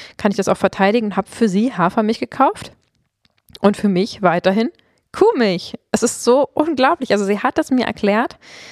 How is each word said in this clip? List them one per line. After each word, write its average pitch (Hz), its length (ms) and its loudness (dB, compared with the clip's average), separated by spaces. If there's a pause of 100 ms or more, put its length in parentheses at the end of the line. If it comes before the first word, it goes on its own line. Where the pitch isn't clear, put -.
(160)
kann - 140 0
ich 190 60 -4
das 190 100 -2
auch 180 100 2
verteidigen“, 208 520 0
und 196 80 -6
hab 196 120 -4
für 233 200 0
sie 208 260 0
Hafermilch 214 460 0
gekauft 277 500 -2 (920)
und 202 160 2
für 208 120 -2
mich 190 340 -2
weiterhin 190 480 0 (400)
Kuhmilch. 247 640 0 (160)
Es - 140 0
ist - 180 -4
so 262 320 2
unglaublich. 262 560 0
Also 202 140 2
sie 196 160 -2
hat 269 180 -2
das 311 140 -2
mir 254 140 2
erklärt. 214 500 -2 (360)